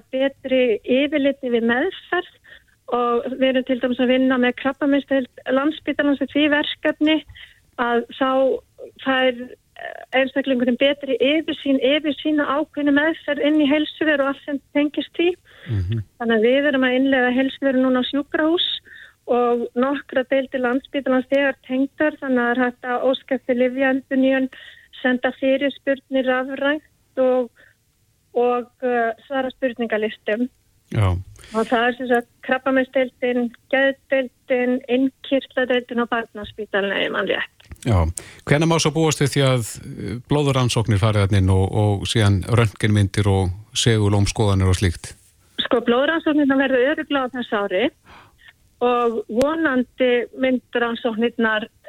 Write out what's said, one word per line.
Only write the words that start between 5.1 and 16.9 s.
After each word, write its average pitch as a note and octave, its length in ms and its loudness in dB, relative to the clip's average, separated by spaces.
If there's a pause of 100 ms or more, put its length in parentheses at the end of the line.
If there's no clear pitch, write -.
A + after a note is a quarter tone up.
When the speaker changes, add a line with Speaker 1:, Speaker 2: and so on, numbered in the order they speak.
Speaker 1:
Landspítalans C#4+ 720 0
í C4+ 80 -4
því D4 200 2
verkefni D4+ 680 0 (600)
að A#3+ 300 0
þá C4 220 -2 (680)
fær, C4 400 0
eh, - 720 -16
einstaklingurinn C4 680 0
betri C#4 380 0
yfirsýn C#4 640 0
yfir D4 360 0
sína D4+ 300 0
ákveðnu D4 460 -2
meðferð D4 480 0
inn D4+ 200 2
í D4 80 2
heilsuveru D4+ 520 0
og C4+ 80 0
allt C#4 160 -6
sem C#4+ 160 -6 (100)
tengist D4 440 -2
því. E4+ 160 0 (300)
Speaker 2:
Mhm. G#2+ 420 -4 (120)
Speaker 1:
Þannig A#3 220 0
að G#3+ 80 2
við C#4 240 4
erum C4+ 160 2
að B3+ 120 2